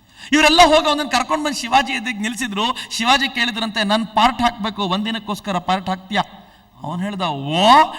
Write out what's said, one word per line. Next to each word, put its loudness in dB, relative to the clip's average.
ಇವರೆಲ್ಲ 4
ಹೋಗಿ 6
ಅವನನ್ನ -2
ಕರ್ಕೊಂಡ್ -2
ಬಂದು -4
ಶಿವಾಜಿ 0
ಎದುರಿಗೆ -6
ನಿಲ್ಸಿದ್ರು. -4
ಶಿವಾಜಿ 2
ಕೇಳಿದ್ರಂತೆ, -4
"ನನ್ 0
ಪಾರ್ಟ್ 2
ಹಾಕ್ಬೇಕು, -4
ಒಂದಿನಕ್ಕೋಸ್ಕರ -4
ಪಾರ್ಟ್ -4
ಹಾಕ್ತೀಯಾ?" -4
ಅವನ್ -6
ಹೇಳ್ದ, -6
"ಓ, -4